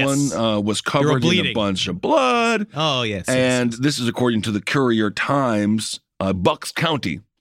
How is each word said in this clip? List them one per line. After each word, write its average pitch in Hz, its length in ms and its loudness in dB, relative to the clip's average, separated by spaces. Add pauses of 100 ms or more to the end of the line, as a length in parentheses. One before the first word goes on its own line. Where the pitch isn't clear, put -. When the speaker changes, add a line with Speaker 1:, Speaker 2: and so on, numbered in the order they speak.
(200)
Speaker 1:
Yes. 139 140 0
Speaker 2:
uh, 110 280 0
was 104 180 -2
Speaker 1:
They - 80 -4
were 190 160 0
Speaker 2:
covered 151 60 2
in 143 60 2
a 127 40 0
Speaker 1:
bleeding. 160 340 2
Speaker 2:
bunch 101 340 0
of 175 120 -6
blood. 233 760 2
Speaker 1:
Oh, 147 280 0
yes, 104 260 -4
yes, 127 80 2
Speaker 2:
And 127 360 2
Speaker 1:
yes. 117 80 -8
Speaker 2:
this 139 180 0
is 120 100 0
according 117 340 0
to 110 100 -2
the 101 80 0
Courier 113 500 2
Times, 110 920 0 (200)
uh, 95 120 0
Bucks 95 380 0
County, 135 500 -2 (200)